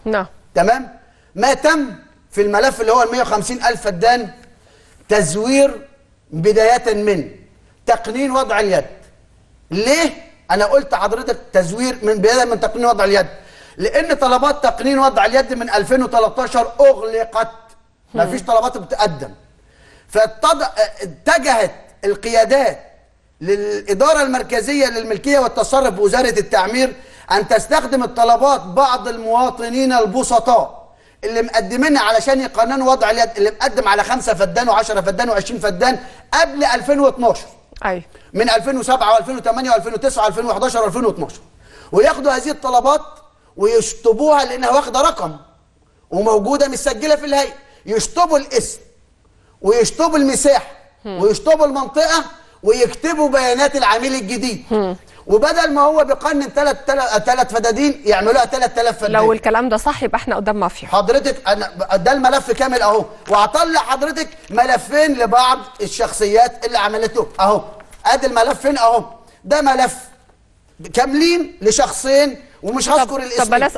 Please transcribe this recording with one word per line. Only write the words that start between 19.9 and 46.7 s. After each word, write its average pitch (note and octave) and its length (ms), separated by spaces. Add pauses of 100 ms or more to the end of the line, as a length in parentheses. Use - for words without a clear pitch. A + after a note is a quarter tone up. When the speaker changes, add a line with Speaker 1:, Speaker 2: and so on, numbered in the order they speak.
Speaker 2:
فاتجهت A3 1600 (340)
القيادات A3+ 760 (600)
للإدارة G#3 800
المركزية B3+ 640
للملكية A#3 520
والتصرف B3+ 540
بوزارة G#3+ 460
التعمير A3 540 (380)
أن G3+ 160
تستخدم D#4 560
الطلبات A#3+ 580
بعض B3 460
المواطنين A#3 840
البسطاء A#3 880 (420)
اللي A3+ 180
مقدمينها A#3+ 600
علشان A3+ 400
يقننوا C4 500
وضع A3 200
اليد، A3+ 260
اللي G#3 140
مقدم B3+ 360
على G3+ 160
خمسة A#3 300
فدان G3 360
وعشرة G#3+ 320
فدان G3 280
وعشرين G#3+ 300
فدان F#3+ 400 (340)
قبل C#4+ 300
ألفين C4 360
واتناشر. B3+ 460 (400)
Speaker 1:
أيوة. F#3 180 (300)
Speaker 2:
من A3 160
ألفين A3+ 280
وسبعة A#3 360
وألفين A#3 220
وتمانية B3 360
وألفين A3 220
وتسعة B3 320
وألفين A3 200
وحداشر A#3 380
وألفين A3+ 220
واتناشر، E3+ 340 (520)
وياخدوا C4+ 400
هذه B3+ 200
الطلبات C4+ 500 (560)
ويشطبوها A#3 880
لأنها B3 240
واخدة C4 320
رقم F#3+ 340 (760)
وموجودة A3 560
متسجلة C4+ 480